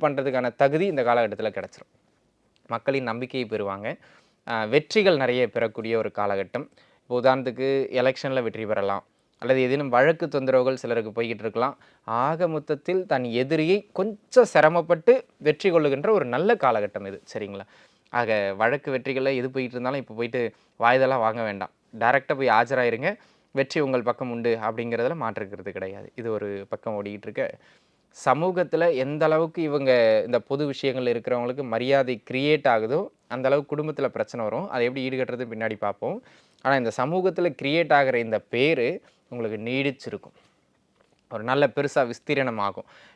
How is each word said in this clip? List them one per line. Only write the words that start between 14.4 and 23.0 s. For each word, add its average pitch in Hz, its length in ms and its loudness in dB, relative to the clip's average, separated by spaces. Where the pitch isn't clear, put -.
சிரமப்பட்டு 165 640 6
வெற்றி 160 280 2
கொள்ளுகின்ற 147 440 2
ஒரு 127 160 0
நல்ல 202 200 2
காலகட்டம் 104 460 0
இது, 98 80 -12
சரிங்களா? 101 340 -10
ஆக 110 120 0
வழக்கு 139 340 2
வெற்றிகள்ல 131 440 0
எது 127 140 -2
போயிட்டு 127 220 -6
இருந்தாலும் 127 260 -4
இப்போ 110 160 -18
போயிட்டு 120 240 -4
வாய்தெல்லாம் 131 400 4
வாங்க 113 240 0
வேண்டாம், 98 240 -8
டைரக்டா 131 380 2
போய் 127 180 2
ஆஜராயிருங்க, 123 540 0